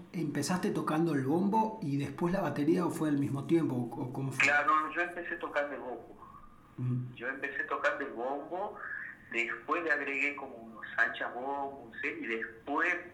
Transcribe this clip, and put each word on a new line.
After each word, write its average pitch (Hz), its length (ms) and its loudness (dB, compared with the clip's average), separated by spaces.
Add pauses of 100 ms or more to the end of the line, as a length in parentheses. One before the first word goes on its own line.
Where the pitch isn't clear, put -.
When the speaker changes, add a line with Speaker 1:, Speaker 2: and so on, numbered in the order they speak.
(120)
Speaker 1:
empezaste 165 580 0
tocando 156 440 2
el 131 120 2
bombo 202 560 4
y 139 160 0
después 175 340 0
la 196 80 2
batería 160 460 4
o 151 40 2
fue 156 180 0
al 143 100 4
mismo 139 260 0
tiempo? 151 300 4
¿O, 123 280 -2
o 127 100 -6
cómo 139 180 -2
fue? - 140 0
Speaker 2:
Claro, 147 360 6
no, 143 140 -2
yo 170 80 0
empecé 175 340 -4
tocando 143 380 0
el 123 60 -6
bombo. 117 360 -8 (600)
Speaker 1:
Mm. 123 400 -2
Speaker 2:
Yo 117 120 -6
empecé - 360 -4
tocando 143 420 2
el - 60 -8
bombo, 143 680 -4 (540)
después 117 500 -2
le 160 100 0
agregué 139 440 0
como 135 180 -10
unos 113 320 -14 (100)
anchas 120 380 0
bombos, 135 680 -4
¿sí? - 80 0 (120)
Y - 60 -6
después 143 680 0 (200)